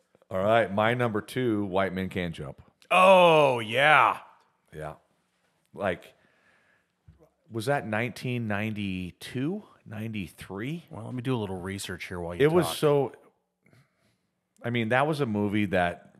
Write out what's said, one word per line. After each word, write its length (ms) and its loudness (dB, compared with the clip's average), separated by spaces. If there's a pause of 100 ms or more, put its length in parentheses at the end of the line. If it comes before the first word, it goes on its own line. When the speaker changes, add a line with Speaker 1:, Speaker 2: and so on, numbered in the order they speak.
(300)
Speaker 1:
All 120 -6
right, 300 2
my 220 2
number 260 -2
two, 460 -4
White 260 0
Men 160 -4
Can't 260 -6
Jump. 280 -14 (280)
Speaker 2:
Oh, 680 6
yeah. 600 4 (560)
Speaker 1:
Yeah. 200 -10 (800)
Like, 400 -6 (1400)
was 160 -8
that 200 -2
nineteen 600 -4
ninety-two, 1120 -6 (240)
ninety-three? 1040 -10
Speaker 2:
Well, 140 -14
let 100 -12
me 80 -8
do 120 -2
a 40 -2
little 220 -6
research 460 -10
here 140 -10
while 140 -8
you 80 2
Speaker 1:
It 100 6
was 140 4
Speaker 2:
talk. 100 -4
Speaker 1:
so, 360 2 (1500)
I 60 -4
mean, 200 -2
that 160 2
was 140 -4
a 60 -2
movie 400 0
that 540 -2